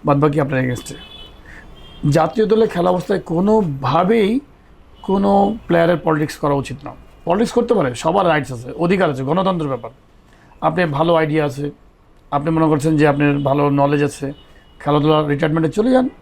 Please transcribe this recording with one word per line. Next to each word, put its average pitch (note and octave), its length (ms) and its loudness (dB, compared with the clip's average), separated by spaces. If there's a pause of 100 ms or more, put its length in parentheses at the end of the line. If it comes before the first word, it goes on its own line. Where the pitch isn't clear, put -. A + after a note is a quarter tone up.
বাদবাকি D3 360 2
আপনার C#3 200 -2
এগেনস্টে। B2 340 -6 (1160)
জাতীয় G3 360 2
দলে A3 200 4
খেলা F3+ 240 0
অবস্থায় F#3 300 -2
কোনোভাবেই F#3 1200 0 (600)
কোনো G3+ 540 2 (100)
প্লেয়ারের E3+ 300 2
পলিটিক্স D#3 400 -2
করা C#3+ 180 -2
উচিত C3+ 300 -4
না। - 60 -12 (340)
পলিটিক্স G#3 280 0
করতে A#3+ 220 0
পারে, C#3+ 200 0
সবার F3+ 340 0
রাইটস D3 240 0
আছে, A#2+ 260 -12
অধিকার F3 320 2
আছে, C3+ 120 -6
গণতন্ত্রের E3+ 460 -2
ব্যাপার। A#2+ 220 -6 (680)
আপনি D#3+ 240 0
ভালো E3 300 0
আইডিয়া D#3 320 0
আছে, C#3+ 240 -6 (600)
আপনি D3 200 -2
মনে D#3+ 160 2
করছেন D#3 300 2
যে D3 120 4
আপনার C#3+ 300 2
ভালো C#3+ 320 0
নলেজ C#3+ 320 2
আছে, C#3 300 -6 (480)
খেলাধুলা D3+ 480 2
রিটায়ারমেন্টে D3+ 440 0
চলে A3 180 0
যান B3+ 180 2 (140)